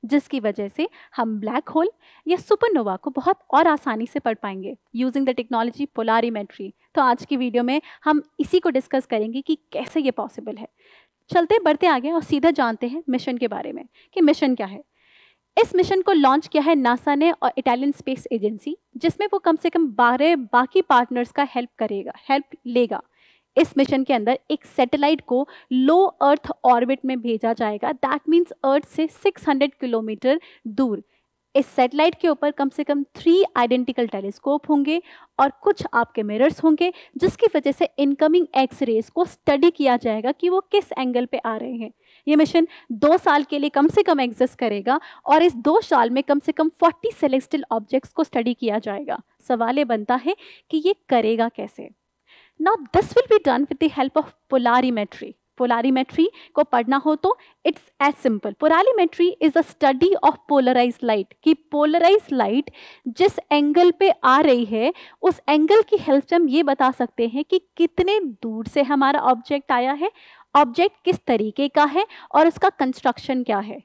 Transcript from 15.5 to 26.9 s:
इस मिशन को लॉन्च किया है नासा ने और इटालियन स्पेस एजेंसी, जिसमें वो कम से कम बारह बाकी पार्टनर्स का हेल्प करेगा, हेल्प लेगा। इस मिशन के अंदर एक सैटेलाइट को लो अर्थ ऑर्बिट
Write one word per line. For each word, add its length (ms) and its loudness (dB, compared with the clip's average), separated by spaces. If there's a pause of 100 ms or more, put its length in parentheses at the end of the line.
इस 180 0
मिशन 260 2
को 100 0
लॉन्च 360 2
किया 160 0
है 120 2
नासा 400 0
ने 160 2
और 260 -2
इटालियन 340 0
स्पेस 400 -8
एजेंसी, 460 -6 (200)
जिसमें 300 -4
वो 120 -2
कम 160 0
से 140 -4
कम 180 0
बारह 480 2
बाकी 460 0
पार्टनर्स 500 0
का 180 -2
हेल्प 200 -8 (100)
करेगा, 340 -6 (160)
हेल्प 160 0 (200)
लेगा। 360 -2 (560)
इस 200 0
मिशन 260 0
के 100 -2
अंदर 260 0 (120)
एक 140 -6
सैटेलाइट 560 0
को 260 -2 (240)
लो 320 4
अर्थ 480 0 (140)
ऑर्बिट 400 2